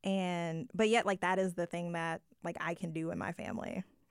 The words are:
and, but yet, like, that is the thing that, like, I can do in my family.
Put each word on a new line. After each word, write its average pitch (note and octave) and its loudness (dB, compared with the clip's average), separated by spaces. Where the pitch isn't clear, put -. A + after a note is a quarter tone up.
and, F3 0
but G#3+ 4
yet, A3+ 6
like, F#3+ 2
that F#3 4
is F#3 2
the F3 0
thing F3 -4
that, E3 -2
like, E3+ -4
I E3 -2
can E3 -4
do D#3+ -2
in F3 -4
my - -4
family. - -6